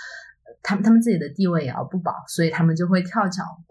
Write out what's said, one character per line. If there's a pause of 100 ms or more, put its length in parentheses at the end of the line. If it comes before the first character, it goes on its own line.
(600)
他
们，
他
们
自
己
的
地
位
也
要
不
保， (140)
所
以
他
们
就
会
跳
脚。 (280)